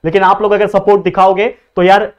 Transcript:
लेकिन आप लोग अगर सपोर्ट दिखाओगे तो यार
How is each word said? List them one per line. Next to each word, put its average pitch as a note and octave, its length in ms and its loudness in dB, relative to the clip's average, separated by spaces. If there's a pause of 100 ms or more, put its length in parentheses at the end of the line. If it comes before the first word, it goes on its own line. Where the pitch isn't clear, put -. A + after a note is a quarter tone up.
लेकिन F#3+ 200 0
आप F#3+ 180 0
लोग G3+ 100 0
अगर G#3 160 0
सपोर्ट G3 360 0
दिखाओगे F#3+ 440 0 (280)
तो F#3 60 -2
यार G3 360 2